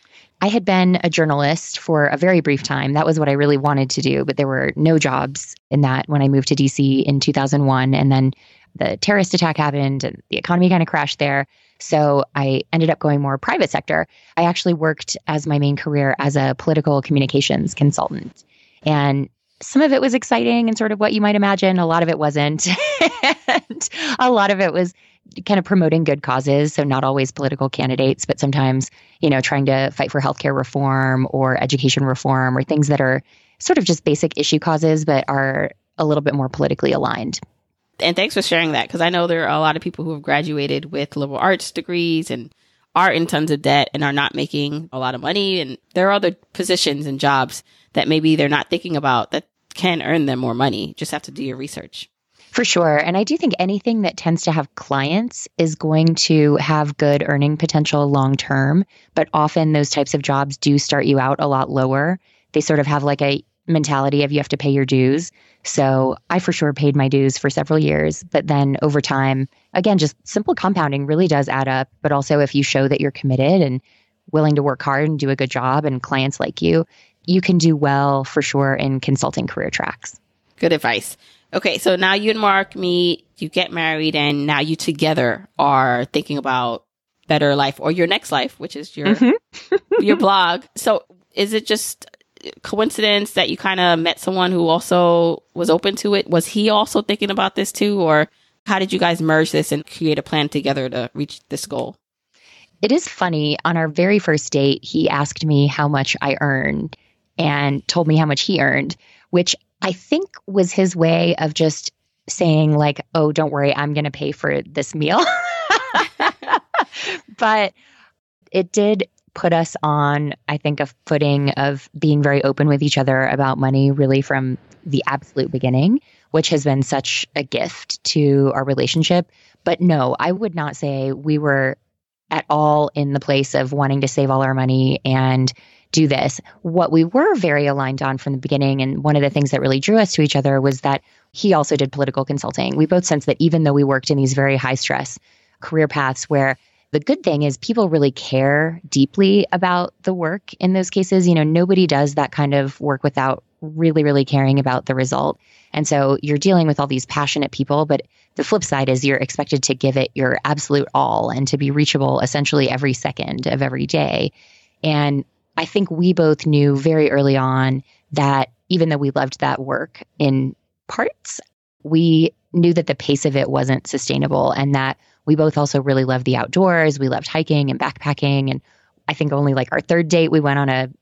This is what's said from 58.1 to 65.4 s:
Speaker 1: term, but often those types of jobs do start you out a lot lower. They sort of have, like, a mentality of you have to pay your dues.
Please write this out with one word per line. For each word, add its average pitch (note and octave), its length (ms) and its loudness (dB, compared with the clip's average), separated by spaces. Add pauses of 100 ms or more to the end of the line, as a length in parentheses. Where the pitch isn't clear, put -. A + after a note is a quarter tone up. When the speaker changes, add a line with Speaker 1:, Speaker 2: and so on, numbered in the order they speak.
Speaker 1:
term, C#3 480 0 (320)
but D#3 180 0
often D#3 380 2
those D3 180 2
types - 240 -2
of D3 80 0
jobs C#3 360 -2
do C#3+ 200 2
start C#3+ 280 0
you C#3+ 120 4
out C3+ 220 0
a D3 80 0
lot C3+ 220 0
lower. C#3 500 0 (320)
They - 80 2
sort D3+ 200 2
of C#3 80 2
have, D3 160 0
like, C#3+ 180 0
a C#3 200 0 (260)
mentality C#3+ 560 2
of C#3+ 100 -2
you D3 60 2
have C#3 100 -6
to C#3+ 80 -2
pay C#3+ 140 0
your C#3 120 2
dues. C3 480 2 (320)